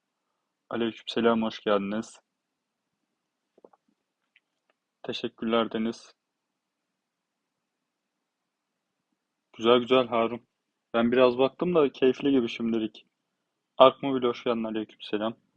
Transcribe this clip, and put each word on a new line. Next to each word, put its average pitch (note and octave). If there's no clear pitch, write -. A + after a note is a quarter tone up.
Aleykümselam, A2+
hoş A2
geldiniz. G#2
Teşekkürler A2+
Deniz. A2+
Güzel A#2
güzel B2
Harun. A#2
Ben A#2
biraz B2
baktım E3+
da C#3+
keyifli C3+
gibi B2
şimdilik. A2+
Ark C3
Mobil C3+
hoş A#2+
geldin, A#2
aleykümselam. A2